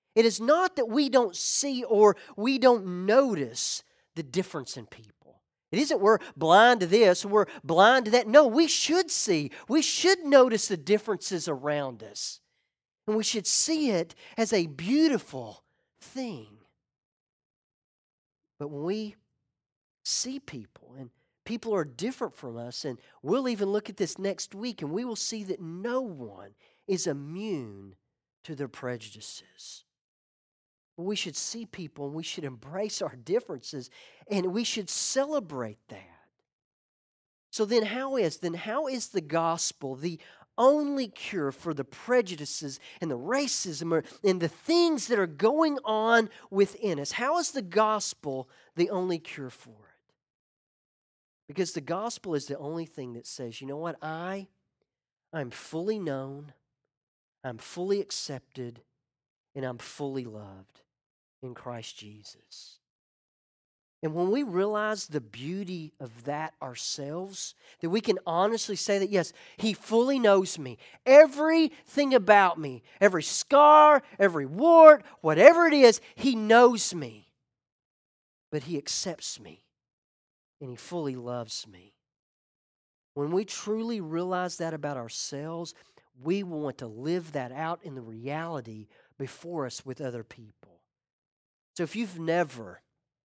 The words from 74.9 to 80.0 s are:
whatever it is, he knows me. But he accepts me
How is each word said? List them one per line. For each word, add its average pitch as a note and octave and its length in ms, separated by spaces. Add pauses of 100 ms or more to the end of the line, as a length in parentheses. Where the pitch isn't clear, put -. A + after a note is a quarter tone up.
whatever C4 480
it D4+ 60
is, C4 280 (140)
he C4 200
knows A3+ 600
me. A#2 320 (1200)
But D3 120
he D#3+ 160
accepts - 600
me - 260 (960)